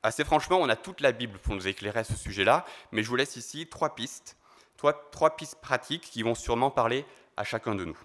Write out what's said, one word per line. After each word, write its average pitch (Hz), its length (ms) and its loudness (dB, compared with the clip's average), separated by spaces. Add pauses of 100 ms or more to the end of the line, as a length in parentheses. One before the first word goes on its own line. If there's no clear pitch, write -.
Assez 117 220 2
franchement, 156 340 4
on 156 100 4
a 113 80 -2
toute - 240 -14
la 139 120 6
Bible 110 260 -6
pour - 160 -2
nous 95 140 -2
éclairer 104 320 -2
à 113 40 -2
ce - 120 -6
sujet-là, 104 480 4 (280)
mais 107 100 0
je 110 60 -2
vous 123 80 -2
laisse 135 200 0
ici 147 300 -12
trois - 280 -4
pistes, - 440 -12 (400)
trois, 147 160 4 (160)
trois 156 260 2
pistes - 240 -14
pratiques - 500 -2
qui 117 120 -6
vont 113 120 2
sûrement 123 360 2
parler 123 340 2 (320)
à 104 80 -4
chacun 113 300 -4
de 95 100 -4
nous. 78 200 -10